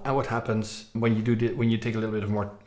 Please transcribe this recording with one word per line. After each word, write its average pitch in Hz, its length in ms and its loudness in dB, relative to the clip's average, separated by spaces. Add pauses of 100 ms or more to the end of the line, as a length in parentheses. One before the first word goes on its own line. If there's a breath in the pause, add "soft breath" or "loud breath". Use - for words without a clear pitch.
and 135 100 0
what 131 120 0
happens 113 680 -4
when 113 220 2
you 107 80 2
do 117 120 4
the, 113 180 0
when 117 180 2
you 113 60 2
take 110 180 -2
a - 20 -2
little 110 160 -2
bit 107 100 -2
of 101 60 -2
more, 104 220 0 (160)